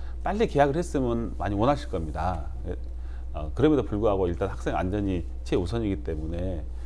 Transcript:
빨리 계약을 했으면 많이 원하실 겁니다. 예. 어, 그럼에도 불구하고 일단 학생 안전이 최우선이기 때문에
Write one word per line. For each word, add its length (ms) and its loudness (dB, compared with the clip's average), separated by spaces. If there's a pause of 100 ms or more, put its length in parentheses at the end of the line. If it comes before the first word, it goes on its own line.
(220)
빨리 240 2
계약을 300 4
했으면 640 0
많이 160 0
원하실 360 2
겁니다. 560 -2 (220)
예. 80 -4 (580)
어, 200 -4
그럼에도 280 6
불구하고 460 2
일단 200 0
학생 280 -2
안전이 500 0 (180)
최우선이기 600 0
때문에 600 -2 (220)